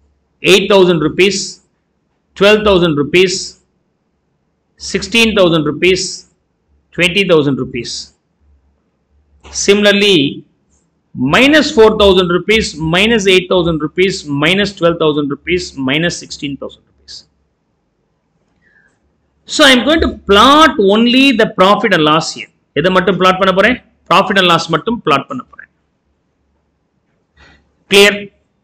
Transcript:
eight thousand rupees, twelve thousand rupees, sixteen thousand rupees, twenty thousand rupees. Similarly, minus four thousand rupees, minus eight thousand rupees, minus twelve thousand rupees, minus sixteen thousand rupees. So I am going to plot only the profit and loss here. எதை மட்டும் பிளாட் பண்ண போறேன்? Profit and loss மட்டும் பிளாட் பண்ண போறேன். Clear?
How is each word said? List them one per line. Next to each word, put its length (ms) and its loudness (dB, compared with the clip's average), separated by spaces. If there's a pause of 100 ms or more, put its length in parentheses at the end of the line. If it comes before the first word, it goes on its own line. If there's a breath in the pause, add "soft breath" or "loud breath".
(420)
eight 280 2
thousand 300 2
rupees, 640 -2 (720)
twelve 280 2
thousand 320 0
rupees, 380 0 (1400)
sixteen 580 -2
thousand 300 2
rupees, 600 -4 (640)
twenty 360 -2
thousand 300 2
rupees. 560 -12 (1400)
Similarly, 920 0 (720)
minus 560 2
four 260 4
thousand 320 2
rupees, 460 -2
minus 520 -2
eight 220 2
thousand 320 -2
rupees, 440 -4
minus 500 -2
twelve 240 0
thousand 300 -2
rupees, 460 -6
minus 420 -4
sixteen 400 -14
thousand 320 -16
rupees. 360 -20 (2250)
So 200 -2
I 60 6
am 120 2
going 180 0
to 160 -4 (120)
plot 500 4
only 520 2
the 160 0 (120)
profit 340 2
and 180 2
loss 160 0 (100)
here. 140 -18 (280)
எதை 160 -2
மட்டும் 240 0
பிளாட் 200 0
பண்ண 180 0
போறேன்? 200 0 (320)
Profit 300 0
and 120 2
loss 220 0
மட்டும் 320 -4
பிளாட் 240 0
பண்ண 120 -12 (100)
போறேன். 180 -20 (2250 soft breath)
Clear? 220 4 (500)